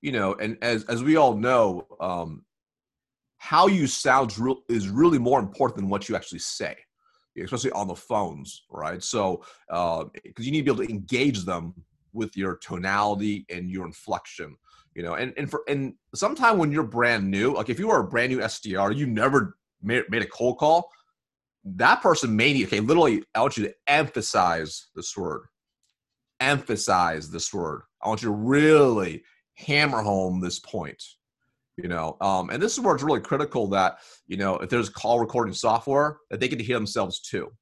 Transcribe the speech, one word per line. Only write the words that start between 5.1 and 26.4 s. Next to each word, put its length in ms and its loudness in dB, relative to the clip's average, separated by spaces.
more 220 4
important 360 -2
than 120 -4
what 200 -2
you 80 -4
actually 220 -8
say, 380 -8
especially 300 -4
on 160 -2
the 60 -8
phones, 760 -6
right? 320 -8
So, 420 -2
uh, 340 -2
cause 400 -16
you 80 -4
need 140 0
to 80 2
be 80 -2
able 20 -2
to 80 -6
engage 520 -2
them 300 -6
with 240 -6
your 200 -4
tonality 920 -2
and 220 -10
your 160 -8
inflection, 680 -10
you 80 -10
know? 120 -6
And, 220 -4
and 140 -6
for, 180 -6
and 260 -4
sometime 440 2
when 140 2
you're 100 0
brand 480 2
new, 240 2
like, 140 -4
if 100 -2
you 120 -2
are 100 6
a 80 -2
brand 240 0
new 80 -2
S 200 -4
D 160 -6
R, 160 2
you 140 -2
never 500 2
made, 280 0
made 120 0
a 40 -2
cold 320 -2
call, 320 2
that 380 4
person 320 4
may 180 4
need, 140 2
okay, 140 0
literally, 420 4
I 80 2
want 140 0
you 80 -2
to 100 -6
emphasize 1080 0
this 220 -12
word. 260 -6